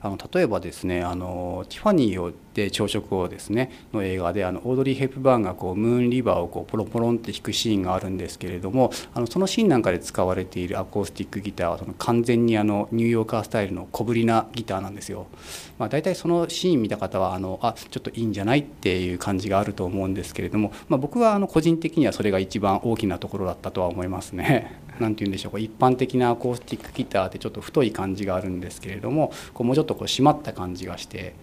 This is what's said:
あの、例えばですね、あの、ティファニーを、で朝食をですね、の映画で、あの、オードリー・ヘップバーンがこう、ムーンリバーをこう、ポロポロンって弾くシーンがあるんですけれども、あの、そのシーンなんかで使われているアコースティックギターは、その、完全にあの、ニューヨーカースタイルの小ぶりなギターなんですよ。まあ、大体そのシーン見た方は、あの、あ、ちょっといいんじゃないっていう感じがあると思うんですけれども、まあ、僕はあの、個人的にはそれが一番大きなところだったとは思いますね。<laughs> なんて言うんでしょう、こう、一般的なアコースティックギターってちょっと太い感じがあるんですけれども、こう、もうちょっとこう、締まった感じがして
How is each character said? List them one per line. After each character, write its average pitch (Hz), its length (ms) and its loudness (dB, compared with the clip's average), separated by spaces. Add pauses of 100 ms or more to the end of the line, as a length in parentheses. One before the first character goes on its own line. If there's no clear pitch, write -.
あ 104 100 -4
の、 98 80 -6 (140)
例 180 100 4
え 160 40 4
ば 101 140 0
で 85 120 -8
す - 120 -12
ね、 90 180 0
あ 90 120 -2
の、 90 540 -6
テ - 80 -14
ィ - 40 -14
フ - 80 2
ァ 214 40 6
ニ 127 200 6
ー 90 100 -2
を、 87 100 -4 (220)
で 101 180 0
朝 104 160 0
食 101 280 -2
を 90 120 0
で - 100 -10
す - 120 -10
ね、 127 200 0 (220)
の 107 100 -2
映 92 160 0
画 85 140 0
で、 98 120 0
あ 90 60 0
の、 92 140 -6
オ 120 80 0
ー 127 40 2
ド 135 60 2
リ 135 120 2
ー・ - 40 -6
ヘ 127 60 0
ッ 127 80 -2
プ 135 80 -10
バ 131 160 6
ー - 20 2
ン 113 40 4
が 92 120 0
こ 92 180 -4
う、 92 40 -2
ム 117 220 4
ー 123 80 4
ン 123 40 4
リ 123 120 2
バ 95 160 4
ー - 20 2
を 87 80 -2
こ - 180 -6
う、 - 40 -12
ポ 107 60 -2
ロ 107 80 0
ポ 113 140 -4
ロ 117 140 4
ン 117 40 2
っ - 20 0
て 117 120 -6
弾 - 100 -8
く 110 120 -4
シ 117 180 0
ー 104 80 4
ン 95 40 2
が 90 120 0
あ 95 60 2
る 95 100 -6
ん 95 60 -4
で 87 120 -4
す - 100 -12
け 92 100 -6
れ 87 100 -6
ど 95 140 -4
も、 127 180 4 (240)
あ 123 60 -2
の、 117 80 0
そ 117 100 -2
の 190 80 4
シ 226 160 2
ー 214 40 6
ン - 20 6
な 139 80 6
ん 110 60 4
か 98 100 4
で 85 80 0
使 - 240 -2
わ 92 100 2
れ 92 100 -2
て 92 140 -8
い 90 80 -2
る 90 120 -4
ア 95 60 -4
コ 101 180 -2
ー - 20 0
ス - 80 -8
テ - 120 -6
ィ - 40 -12
ッ - 20 -16
ク 101 100 -6
ギ 101 120 -6
タ 90 120 -2
ー 85 40 2
は、 85 100 -2
そ - 60 -10
の、 113 100 -8
完 117 300 2
全 117 220 4
に 113 120 4
あ 104 60 4
の、 104 260 2
ニ 117 140 2
ュ - 20 4
ー 117 40 4
ヨ 110 140 4
ー 110 40 -8
カ 113 120 0
ー 104 40 -4
ス - 40 -12
タ 110 140 0
イ 98 60 -2
ル 95 60 -4
の 90 180 -8
小 - 100 -4
ぶ 117 120 0
り 113 100 4
な 113 300 4
ギ 117 100 -6
タ 95 140 -2
ー - 20 -2
な 98 80 -8
ん 101 80 -12
で 101 60 -12
す - 80 -12
よ。 92 160 -10 (520)
ま 113 80 -4
あ、 - 20 -6
大 151 140 0
体 180 140 0
そ - 100 -8
の 170 220 2
シ 180 220 0
ー 156 80 6
ン 113 40 4
見 104 60 0
た 104 80 -2
方 95 240 -2
は、 92 140 2
あ 92 40 -4
の、 95 240 -4
あ、 117 120 0
ち - 220 -12
ょ - 20 -4
っ - 40 -8
と - 80 -6
い 113 120 -6
い - 20 0
ん 110 80 0
じ 98 80 -4
ゃ 98 40 -2
な 120 120 4
い 147 40 6
っ 143 40 -6
て 92 360 0
い 90 140 0
う 87 40 -6
感 95 200 0
じ 98 100 -4
が 98 120 4
あ 107 40 2
る 101 80 -4
と - 120 -4
思 98 200 -2
う 92 40 -2
ん 95 60 0
で 92 100 -4
す - 100 -14
け - 80 -4
れ 90 60 -4
ど 104 100 0
も、 104 140 0 (160)
ま 147 80 4
あ、 - 20 4
僕 147 220 -2
は 220 140 6
あ 202 40 2
の、 196 80 2
個 160 140 4
人 165 180 4
的 165 200 -2
に 139 80 6
は 92 60 2
そ 104 120 -2
れ 104 80 4
が 95 80 4
一 95 180 -2
番 98 240 4
大 113 140 2
き 110 100 0
な 90 120 0
と 98 100 -8
こ 101 100 -6
ろ 95 80 -2
だ 87 60 -2
っ - 80 -6
た 92 100 -8
と 95 120 -2
は 90 40 2
思 87 160 -2
い 90 60 -4
ま 92 120 -4
す - 120 -14
ね。 95 540 0
<laughs> - 120 -16
な 113 100 0
ん 107 60 0
て 107 100 -4
言 98 40 0
う - 20 0
ん - 20 -2
で 92 60 -4
し - 80 -8
ょ 98 40 -8
う、 - 20 -14
こ 101 60 -8
う、 - 20 -4
一 110 180 -6
般 127 160 6
的 127 240 0
な 123 120 4
ア 117 60 2
コ 123 160 -2
ー - 40 -2
ス - 40 -10
テ - 140 -8
ィ 110 60 -10
ッ - 40 -16
ク - 80 -14
ギ 123 120 -4
タ 95 200 0
ー - 40 -2
っ - 20 -6
て - 80 -12
ち - 80 -8
ょ 107 40 -4
っ - 20 -16
と 104 80 -10
太 - 240 2
い 110 80 2
感 95 240 -2
じ 104 80 -4
が 95 100 0
あ 92 60 0
る 95 80 -4
ん 90 100 -4
で 90 100 -8
す - 120 -14
け - 100 -10
れ 98 60 -8
ど 117 160 -4
も、 147 200 2 (220)
こ - 80 -4
う、 117 40 2
も 127 80 4
う - 20 6
ち - 20 6
ょ 156 40 4
っ - 40 0
と 113 80 -2
こ - 80 -10
う、 - 40 -6
締 - 180 2
ま 147 80 8
っ 151 100 -2
た - 100 -8
感 90 220 -6
じ 90 120 -10
が 90 120 -8
し - 80 -12
て 92 360 -10